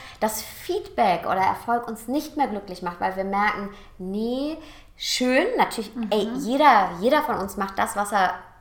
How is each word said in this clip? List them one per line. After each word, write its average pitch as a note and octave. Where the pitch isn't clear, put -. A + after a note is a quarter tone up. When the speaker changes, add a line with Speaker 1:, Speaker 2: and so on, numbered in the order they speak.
Speaker 1:
das A3
Feedback -
oder F#3
Erfolg -
uns A3
nicht D4
mehr C4+
glücklich G3
macht, F3
weil F#3+
wir F#3+
merken, G3+
nee, A#3+
schön, B3+
natürlich, -
Speaker 2:
Mhm. A3+
Speaker 1:
ey, G#3+
jeder, B3
jeder C4+
von B3
uns F#3+
macht F#3+
das, G#3
was G#3
er G3